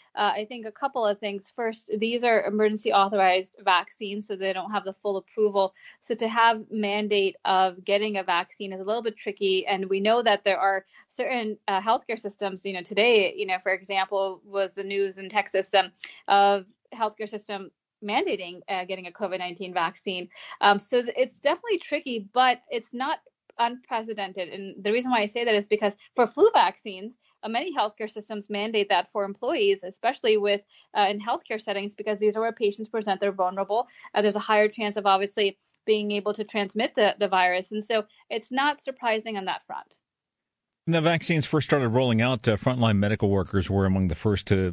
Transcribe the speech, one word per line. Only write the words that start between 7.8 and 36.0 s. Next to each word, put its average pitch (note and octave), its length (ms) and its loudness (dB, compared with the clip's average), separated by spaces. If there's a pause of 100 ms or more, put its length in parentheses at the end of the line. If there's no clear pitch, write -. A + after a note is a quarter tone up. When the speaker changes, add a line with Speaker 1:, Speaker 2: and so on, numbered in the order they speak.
Speaker 1:
getting G#3 320 0
a F#3+ 60 -4
vaccine F#3+ 500 -4
is F#3+ 80 -10
a F#3+ 40 -10
little A3 180 -2
bit A3 160 -6
tricky. F#3+ 480 -2
And F#3+ 240 -2
we G3 100 0
know A3 220 4
that G#3 200 2
there F#3+ 160 2
are G3 280 0 (220)
certain, A#3 500 -4 (100)
uh, F#3+ 140 0
healthcare A#3 360 0
systems, G3 460 -8
you G3 80 -6
know, F3+ 80 -6
today, G3+ 560 4
you G3+ 80 -4
know, F#3 140 -2
for F#3+ 140 -2
example, F#3+ 680 -2
was G3 300 -4
the G3 120 -10
news G3 340 -4
in F#3+ 100 -12
Texas, G3 460 -2
um, F#3 180 2 (340)
of G3+ 380 4 (300)
healthcare G#3+ 340 -6
system G3+ 420 -12 (320)
mandating, G#3 680 -4
uh, F#3 160 -4
getting F#3 200 -10
a F3 60 -16
covid F#3 260 -6
nineteen F3+ 360 -8
vaccine. F3+ 560 -4 (320)
Um, G3+ 160 6
so B3 240 0
th-, A#3+ 160 -6
it's B3+ 220 -2
definitely F#4 380 -2
tricky, A#3 540 -6
but B3 380 2
it's A#3 240 -8
not C4+ 240 -4 (400)
unprecedented. A3 920 -4
And G3 340 -12
the G#3 80 0
reason B3 180 -2
why A#3+ 100 2
I G#3 60 0
say A#3 160 -4
that A#3 120 2
is G3+ 120 0
because G#3 300 0 (180)
for A#3+ 120 4
flu D#4 260 4
vaccines, G3+ 640 0 (260)
uh, G#3+ 60 -10
many C#4 260 -4
healthcare A3 360 -4
systems G#3 400 -12
mandate G#3 400 -2
that F#3 200 0
for G3+ 140 -2
employees, G3+ 580 0
especially A3 540 0
with, G3+ 260 0 (300)
uh, G3+ 160 2
in G#3 100 -2
healthcare A3 400 -6
settings, G3+ 360 -6
because G#3 240 -4
these G#3+ 180 2
are A3 60 -2
where A3+ 100 -2
patients A3 380 -4
present, G#3 280 -2
they're G3+ 140 0
vulnerable. G3 560 -2 (260)
Uh, - 60 2
there's G3+ 160 2
a G#3 40 -4
higher G#3+ 280 4
chance G#3+ 300 -6
of G3+ 80 -2
obviously G3 500 2 (300)
being G#3+ 240 0